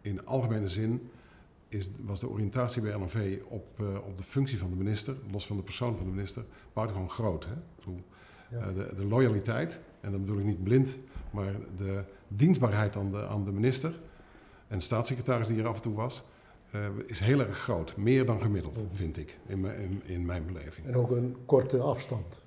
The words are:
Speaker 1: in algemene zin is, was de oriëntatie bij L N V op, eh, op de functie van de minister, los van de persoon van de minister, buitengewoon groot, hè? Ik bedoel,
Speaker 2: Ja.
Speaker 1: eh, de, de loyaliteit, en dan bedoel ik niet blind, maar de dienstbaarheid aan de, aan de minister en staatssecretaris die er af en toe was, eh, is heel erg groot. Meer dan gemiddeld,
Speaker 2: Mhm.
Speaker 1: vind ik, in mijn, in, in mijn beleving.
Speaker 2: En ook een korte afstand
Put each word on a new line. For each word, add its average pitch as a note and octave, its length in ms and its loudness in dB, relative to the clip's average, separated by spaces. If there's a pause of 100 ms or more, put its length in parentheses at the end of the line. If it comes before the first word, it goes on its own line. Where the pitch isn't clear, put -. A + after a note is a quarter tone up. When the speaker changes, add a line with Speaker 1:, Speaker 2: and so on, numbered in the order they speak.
Speaker 1:
in G2+ 240 -4
algemene A2 420 2
zin A2 420 0 (580)
is, F#2+ 220 -4 (160)
was G2 140 -4
de A#2+ 100 -4
oriëntatie A2 520 0
bij G#2+ 120 0
L G#2 100 -2
N F#2 40 -2
V G2 300 0 (100)
op, A2 180 -8 (140)
eh, G#2 60 0 (220)
op F#2 100 -10
de F#2 60 -10
functie C3+ 340 0
van F2+ 120 -2
de F2+ 60 -2
minister, G#2 400 -2 (160)
los G2 160 -6
van G#2 100 -4
de F#2+ 60 -4
persoon A#2 340 -2
van F#2 80 -4
de F#2 60 -2
minister, G2 320 -4 (300)
buitengewoon G2 380 -2
groot, F#2+ 340 -2
hè? F2+ 60 -6
Ik D3 80 -6 (160)
bedoel, F2+ 260 -10 (500)
Speaker 2:
Ja. A#2+ 80 -6
Speaker 1:
eh, F#2+ 160 -4
de, F#2+ 200 -4
de G2 100 -2
loyaliteit, A#2 760 2 (200)
en G2+ 100 -6
dan G2 100 -2
bedoel G2+ 180 0
ik G2 60 0
niet F2+ 180 0
blind, C3 340 4 (340)
maar G2 220 -2 (240)
de G2 260 -2 (240)
dienstbaarheid G#2+ 680 6
aan G2 160 0
de, G2+ 160 -2
aan G#2 160 0
de G2 80 -2
minister C3 480 2 (680)
en G2 140 -2
staatssecretaris A#2 680 0
die A2 140 2
er A2+ 60 0
af A2+ 80 -2
en - 60 -8
toe A2+ 120 -2
was, A2+ 300 -4 (480)
eh, G#2 140 -2 (200)
is G2 140 -8
heel B2+ 200 6
erg G2+ 180 0
groot. E2+ 400 -2
Meer C3 280 6
dan A2 160 2
gemiddeld, G#2 420 0
Speaker 2:
Mhm. F#2 120 -6
Speaker 1:
vind E2+ 220 -4
ik, D2 280 -10
in G2 160 -4
mijn, G2+ 180 -4
in, G2 260 -4
in F2 200 -2
mijn F2 200 -2
beleving. E2 420 -8
Speaker 2:
En B2 80 0
ook B2 160 4
een B2 240 2 (100)
korte C3+ 340 6
afstand B2 680 -2